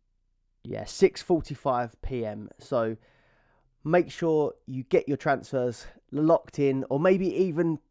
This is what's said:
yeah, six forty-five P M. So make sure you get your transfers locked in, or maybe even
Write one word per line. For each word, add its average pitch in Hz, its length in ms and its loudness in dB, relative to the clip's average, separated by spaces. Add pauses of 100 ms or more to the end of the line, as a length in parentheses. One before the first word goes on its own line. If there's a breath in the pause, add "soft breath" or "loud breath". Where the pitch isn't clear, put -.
(640)
yeah, 104 220 -10
six - 360 2
forty-five 135 800 -2
P 120 240 -6
M. 107 320 -10
So 113 400 -2 (840 soft breath)
make 165 260 2
sure 156 460 0 (100)
you 131 200 -8
get 170 220 2
your 143 100 -2
transfers 123 680 -2 (260)
locked 156 460 2
in, 135 320 2
or 139 100 0
maybe 185 360 2
even 165 420 0 (140)